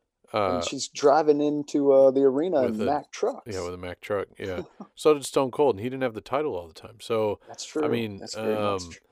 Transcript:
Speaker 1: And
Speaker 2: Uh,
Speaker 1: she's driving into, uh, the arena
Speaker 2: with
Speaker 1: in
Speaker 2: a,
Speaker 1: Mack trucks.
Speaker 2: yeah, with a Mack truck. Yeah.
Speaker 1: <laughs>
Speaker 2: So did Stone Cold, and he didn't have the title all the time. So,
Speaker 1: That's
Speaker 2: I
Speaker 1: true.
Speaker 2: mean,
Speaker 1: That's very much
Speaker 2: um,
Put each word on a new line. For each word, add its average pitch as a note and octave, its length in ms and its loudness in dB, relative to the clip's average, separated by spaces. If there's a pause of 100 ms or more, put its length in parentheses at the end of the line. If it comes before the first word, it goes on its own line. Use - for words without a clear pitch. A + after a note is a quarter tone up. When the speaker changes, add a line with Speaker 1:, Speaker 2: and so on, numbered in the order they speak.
(340)
Speaker 1:
And F#2+ 260 0
Speaker 2:
Uh, - 20 -4
Speaker 1:
she's C3 260 -6
driving D3 540 4
into, D3 500 0
uh, C3+ 200 8
the C3+ 120 2
arena C#3+ 400 2
Speaker 2:
with A2+ 120 -2
Speaker 1:
in A2 60 -4
Speaker 2:
a, - 40 -2
Speaker 1:
Mack C#3+ 260 -4
trucks. G#3+ 420 -6
Speaker 2:
yeah, F#2 120 -4
with F2+ 80 -8
a F2+ 40 -12
Mack F2+ 220 -10
truck. G2 280 -4 (120)
Yeah. F#2 280 -6
Speaker 1:
<laughs> - 40 -20 (240)
Speaker 2:
So D#3 200 4
did C#3 100 -8
Stone C3+ 260 0
Cold, C#3 240 2
and G2 80 -10
he B2 60 -4
didn't C3 140 -6
have A#2+ 100 -2
the G#2+ 80 -10
title C3+ 340 -4
all F2 120 -8
the E2 80 -20
time. G#2+ 260 -20
So, G#2+ 460 -2
Speaker 1:
That's - 180 -14
Speaker 2:
I - 140 -6
Speaker 1:
true. D3+ 100 0
Speaker 2:
mean, A2 300 -4
Speaker 1:
That's A2 160 -14
very A2 200 -2
much G2+ 280 -2
Speaker 2:
um, E2+ 80 -14 (200)